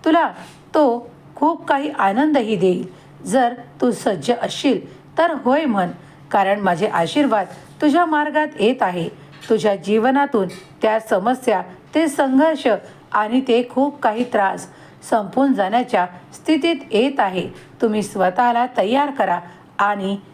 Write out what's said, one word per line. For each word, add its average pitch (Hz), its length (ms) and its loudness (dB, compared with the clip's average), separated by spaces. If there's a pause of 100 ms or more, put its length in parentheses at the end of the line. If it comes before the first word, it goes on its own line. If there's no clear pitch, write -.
तुला 311 240 4 (400)
तो 285 420 0 (260)
खूप 311 280 0
काही 294 260 -2
आनंदही 226 640 0
देईल. 180 460 -2 (240)
जर 240 280 2 (260)
तू 247 100 2
सज्ज 196 420 -2 (100)
असशील, - 600 -4 (160)
तर 330 160 2 (100)
होय 285 200 2
म्हण, 202 240 0 (420)
कारण 202 300 2
माझे 185 260 0
आशीर्वाद 214 600 0 (360)
तुझ्या 302 220 4
मार्गात 302 420 0 (140)
येत 240 220 2
आहे. 180 260 -2 (420)
तुझ्या 202 260 2
जीवनातून 220 720 0 (340)
त्या 220 180 2
समस्या, 220 600 0 (320)
ते 311 140 2
संघर्ष 277 600 2 (440)
आणि 214 280 0
ते 247 300 0
खूप 285 320 -2
काही 233 220 0
त्रास 190 420 -2 (440)
संपून 240 420 0
जाण्याच्या 202 540 0 (280)
स्थितीत 320 420 0 (140)
येत 269 300 0
आहे. 185 280 -2 (340)
तुम्ही 214 200 0
स्वतःला 233 640 0 (100)
तयार 254 340 0
करा 180 300 -2 (380)
आणि 202 380 -2 (160)